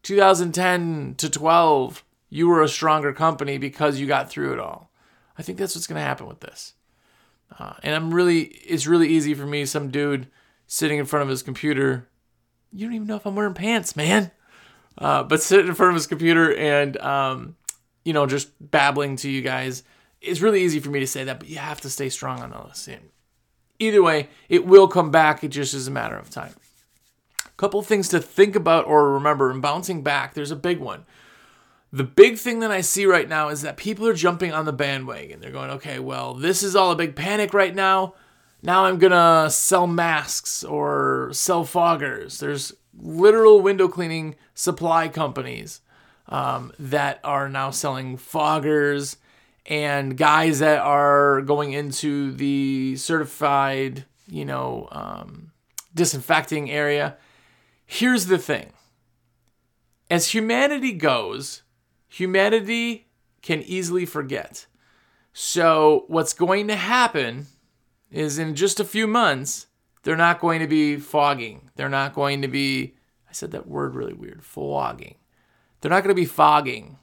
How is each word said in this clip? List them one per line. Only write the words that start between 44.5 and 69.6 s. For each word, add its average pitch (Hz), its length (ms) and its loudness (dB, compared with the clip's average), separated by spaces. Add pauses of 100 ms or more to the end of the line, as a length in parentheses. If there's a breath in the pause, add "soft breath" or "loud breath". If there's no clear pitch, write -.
supply 165 540 0
companies, 127 720 -8 (480 soft breath)
um, 131 500 -6
that 143 460 -4
are 139 240 -4
now 135 240 -6
selling 131 460 -8
foggers 147 1000 0 (500 soft breath)
and 143 520 -4
guys 151 420 4
that 151 200 4
are 143 600 4
going 143 300 -2
into 143 600 -4
the 135 640 -2
certified, 135 1080 -2 (220)
you 156 160 -10
know, 131 480 -8
um, 50 600 -14 (440)
disinfecting 156 760 -2
area. 147 460 -2 (680 soft breath)
Here's 240 400 0
the 185 120 4
thing. - 360 -6 (1400)
As 170 240 0
humanity 254 580 0
goes, 131 720 -2 (480)
humanity 214 1000 -2 (340)
can 160 200 -4
easily 180 440 -4
forget. 135 600 -10 (680)
So 156 760 4
what's 160 260 -2
going 190 360 0
to 214 60 -2
happen 180 720 -2 (640)
is 156 300 -6
in 156 160 -6
just 190 240 0
a 202 60 -2
few 220 200 -2
months, 175 600 -2 (360)